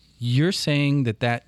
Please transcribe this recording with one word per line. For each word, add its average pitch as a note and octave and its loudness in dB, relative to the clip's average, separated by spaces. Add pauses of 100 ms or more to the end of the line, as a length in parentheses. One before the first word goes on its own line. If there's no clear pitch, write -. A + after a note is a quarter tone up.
(180)
you're C3 0
saying C#3+ 0
that A2+ -4
that A#2+ -2